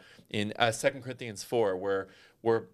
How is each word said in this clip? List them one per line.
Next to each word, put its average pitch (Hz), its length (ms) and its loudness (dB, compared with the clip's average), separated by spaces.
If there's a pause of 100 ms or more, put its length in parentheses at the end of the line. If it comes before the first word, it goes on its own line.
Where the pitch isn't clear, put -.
(300)
in, 104 300 -2
uh, 117 120 4
Second 135 320 -2
Corinthians 120 400 -12
four, 104 340 2
where, 98 320 -2 (320)
where, 113 320 2